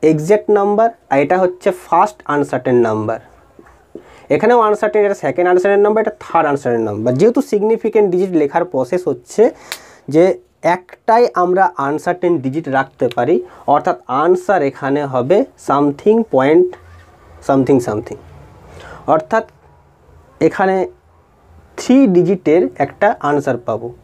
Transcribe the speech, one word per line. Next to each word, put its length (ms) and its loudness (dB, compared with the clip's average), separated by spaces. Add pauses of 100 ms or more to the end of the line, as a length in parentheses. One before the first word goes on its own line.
(100)
এক্সাক্ট 380 0 (100)
নাম্বার, 300 2 (220)
আর 140 2
এটা 180 0
হচ্ছে 260 -2 (160)
ফার্স্ট 340 0 (160)
আনসার্টেন 440 0 (100)
নাম্বার। 300 -4 (1160)
এখানেও 240 2 (100)
আনসার্টেন, 400 0
এটা 160 -4
সেকেন্ড 280 0
আনসার্টেন 320 2
নাম্বার, 200 2
এটা 100 -6 (100)
থার্ড 280 0
আনসার্টেন 360 -2
নাম্বার। 320 -4
যেহেতু 200 2 (100)
সিগনিফিকেন্ট 640 0
ডিজিট 260 -2
লেখার 320 0
প্রসেস 280 -2 (100)
হচ্ছে 320 -2 (720)
যে 100 6 (520)
একটাই 480 0 (180)
আমরা 220 2 (240)
আনসার্টেন 440 -2 (120)
ডিজিট 220 -6 (100)
রাখতে 300 -4 (100)
পারি, 200 0 (380)
অর্থাৎ 220 0 (260)
আনসার 380 0 (100)
এখানে 300 -6 (120)
হবে 240 0 (320)
something 500 0 (160)
point 360 4 (800)
something 300 2 (100)
something, 320 -8 (960)
অর্থাৎ 300 -2 (1000)
এখানে 300 0 (1040)
থ্রি 180 2 (200)
ডিজিটের 460 2 (220)
একটা 240 -2 (200)
আনসার 380 -2
পাবো। 220 -6 (160)